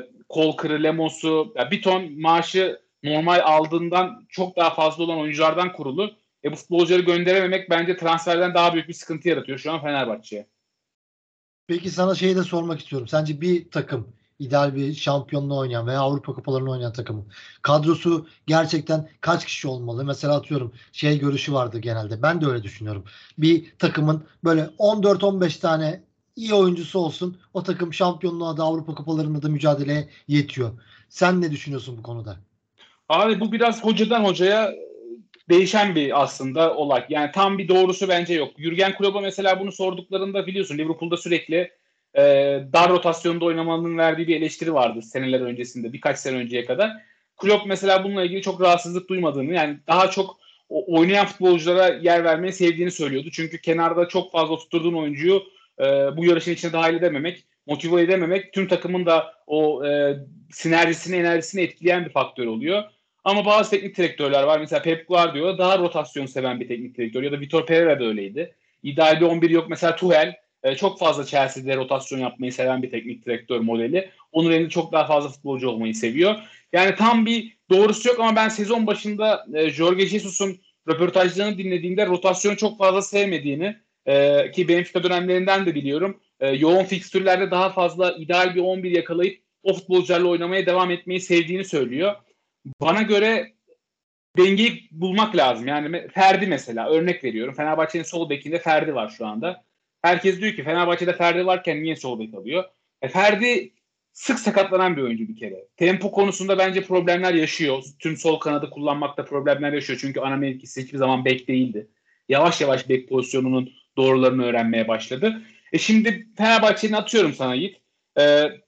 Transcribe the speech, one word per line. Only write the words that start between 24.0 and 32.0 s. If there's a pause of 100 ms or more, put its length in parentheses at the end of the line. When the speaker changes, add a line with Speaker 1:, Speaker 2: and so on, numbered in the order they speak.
Speaker 2:
böyle (120)
on
dört
on
beş
tane (360)
iyi
oyuncusu
olsun. (160)
O
takım
şampiyonluğa
da
Avrupa
Kupalarında
da
mücadeleye (200)
yetiyor. (380)
Sen
ne
düşünüyorsun
bu